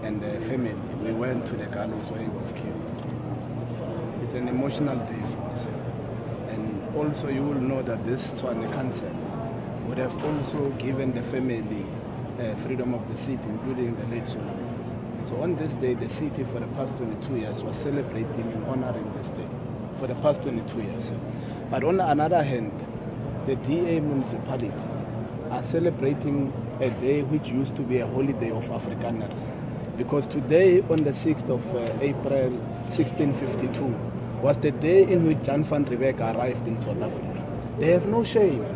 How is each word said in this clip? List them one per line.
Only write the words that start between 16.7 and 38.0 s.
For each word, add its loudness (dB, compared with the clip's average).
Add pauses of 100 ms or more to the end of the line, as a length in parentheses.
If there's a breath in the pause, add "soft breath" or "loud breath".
twenty-two -4
years -2
was -4
celebrating -2
and -4
honoring -2
this -6
day -6 (520)
for -2
the -2
past 4
twenty-two -2
years. -6 (580 loud breath)
But 0
on 4
another 6
hand, 0 (720)
the 2
D 2
A 2
municipality 0 (800)
are -2
celebrating 2 (280)
a 4 (120)
day 4
which 0
used 0
to -2
be 2
a 0
holiday 2
of -2
Afrikaners. -4
Because 2
today, 8
on 6
the 4
sixth 0
of, 2 (120)
uh, 0 (160)
April 2 (320)
sixteen 2
fifty-two, 0 (480)
was 6
the 4
day 8
in 6
which 4
Jan 4
van 2
Riebeeck 2
arrived 0
in 0
South -2
Africa. -4 (320)
They 6
have 6